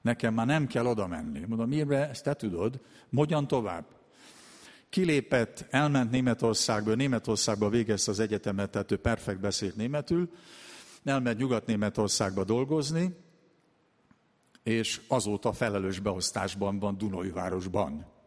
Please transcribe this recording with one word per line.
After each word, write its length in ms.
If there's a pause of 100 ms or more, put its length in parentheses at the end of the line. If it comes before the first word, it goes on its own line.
Nekem 320
már 120
nem 220
kell 180
oda 220
menni.” 400
Mondom, 240
„Imre, 380
ezt 140
te 100
tudod, 460 (360)
hogyan 320
tovább?” 380 (1040)
Kilépett, 800
elment 420
Németországba, 840
Németországba 760
végezte 420
az 80
egyetemet, 500
tehát 220
ő 60
perfekt 420
beszélt 360
németül, 540 (760)
elment 340
Nyugat-Németországba 1040
dolgozni, 720 (1500)
és 440
azóta 460
felelős 460
beosztásban 800
van 180
Dunaújvárosban. 1080 (220)